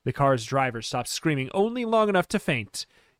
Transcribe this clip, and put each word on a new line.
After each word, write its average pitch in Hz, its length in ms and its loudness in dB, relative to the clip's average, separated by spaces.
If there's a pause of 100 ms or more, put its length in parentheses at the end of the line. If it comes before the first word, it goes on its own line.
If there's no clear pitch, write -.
The 131 80 -2
car's 135 320 2
driver 127 380 -2
stops 123 280 -6
screaming 139 440 -2
only 233 320 0
long 220 240 2
enough 185 180 2
to 208 120 -2
faint. 120 460 -4 (340)